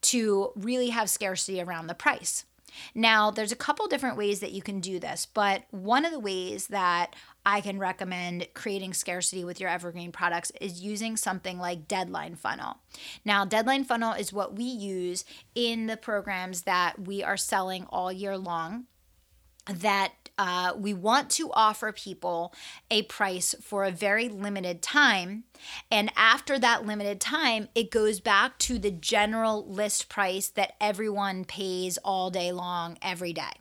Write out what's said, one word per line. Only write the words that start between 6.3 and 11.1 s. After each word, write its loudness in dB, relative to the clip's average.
that 0
I 4
can -4
recommend -4
creating -6
scarcity -4
with -8
your -2
evergreen -6
products -2
is -8
using -4